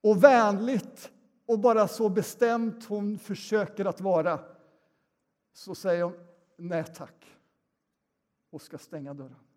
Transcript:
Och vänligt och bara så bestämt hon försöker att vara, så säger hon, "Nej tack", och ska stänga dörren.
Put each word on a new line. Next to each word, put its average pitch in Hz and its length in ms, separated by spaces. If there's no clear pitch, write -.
Och 208 240
vänligt 226 880
och 226 120
bara 220 300
så 220 200
bestämt 226 760
hon 208 340
försöker 202 680
att 180 160
vara, 170 400
så - 220
säger 175 300
hon, 175 100
"Nej 170 280
tack", - 540
och 156 120
ska - 160
stänga 143 360
dörren. 131 220